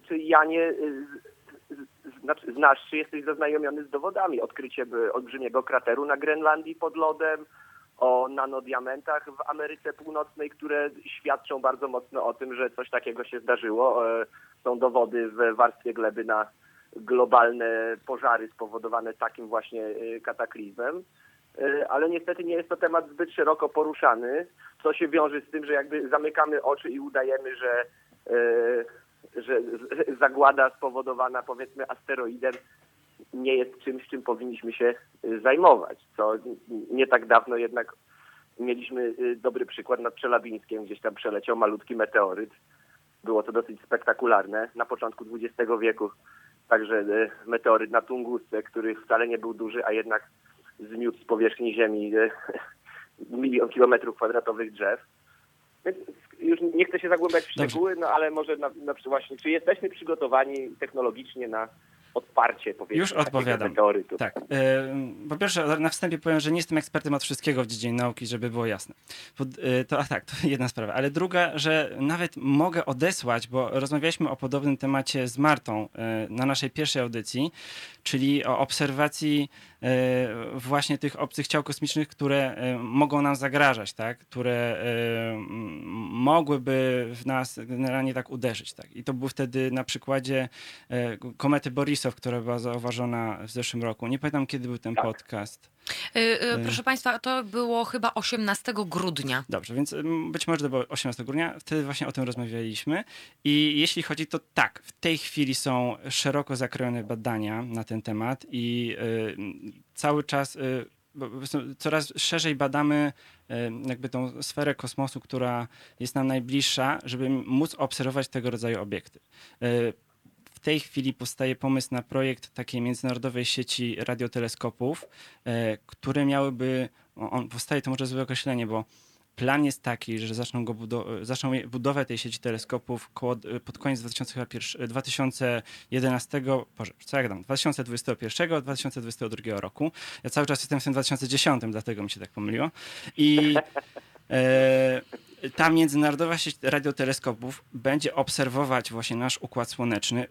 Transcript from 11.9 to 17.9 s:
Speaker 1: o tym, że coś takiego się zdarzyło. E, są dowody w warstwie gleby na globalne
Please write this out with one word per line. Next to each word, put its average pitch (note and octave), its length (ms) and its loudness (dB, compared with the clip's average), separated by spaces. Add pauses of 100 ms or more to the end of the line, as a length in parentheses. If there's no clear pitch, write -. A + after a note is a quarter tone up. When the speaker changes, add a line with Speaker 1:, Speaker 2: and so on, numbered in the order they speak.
Speaker 1:
o A2+ 80 0
tym, B2+ 220 -8
że B2 140 0
coś B2+ 200 -8
takiego A#2+ 340 -2
się B2 160 -8
zdarzyło. A#2 720 4 (120)
E, G#2+ 40 -2 (380)
są B2 160 0
dowody A#2+ 500 4
w A2+ 260 2
warstwie A#2+ 380 4
gleby A2 300 -2
na G#2+ 240 2 (480)
globalne A#2 1080 4